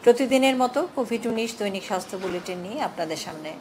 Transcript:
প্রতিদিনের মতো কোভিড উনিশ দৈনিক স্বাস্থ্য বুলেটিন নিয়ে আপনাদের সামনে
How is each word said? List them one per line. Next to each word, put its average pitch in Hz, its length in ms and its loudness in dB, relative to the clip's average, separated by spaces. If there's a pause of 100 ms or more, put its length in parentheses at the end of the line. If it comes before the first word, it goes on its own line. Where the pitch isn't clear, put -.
প্রতিদিনের 262 580 6
মতো 247 180 2 (160)
কোভিড 233 340 -2
উনিশ 226 280 -2
দৈনিক 196 320 -2
স্বাস্থ্য 185 320 -4
বুলেটিন 180 420 -4
নিয়ে 220 140 -8 (100)
আপনাদের 160 360 -4
সামনে 156 260 -10 (100)